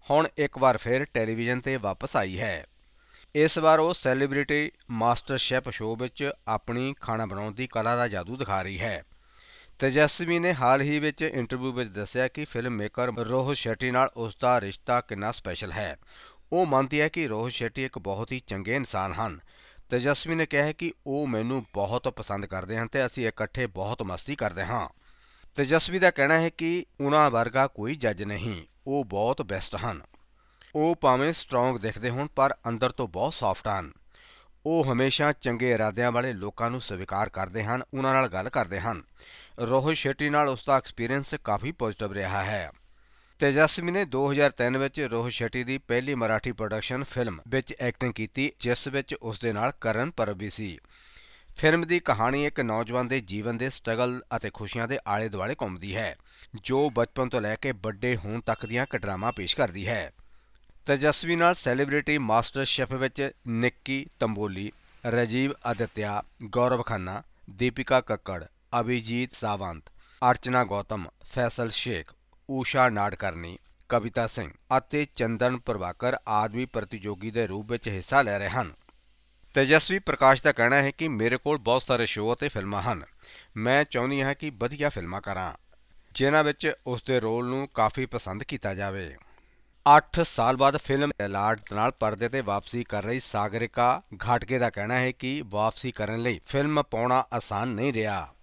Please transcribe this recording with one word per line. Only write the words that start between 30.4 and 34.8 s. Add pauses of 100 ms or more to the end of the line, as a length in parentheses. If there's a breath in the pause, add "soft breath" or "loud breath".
ਉਹ
ਭਾਵੇਂ
ਸਟਰੋਂਗ
ਦਿਖਦੇ
ਹੋਣ
ਪਰ (140)
ਅੰਦਰ
ਤੋਂ
ਬਹੁਤ
ਸਾਫਟ
ਹਨ। (760 soft breath)
ਉਹ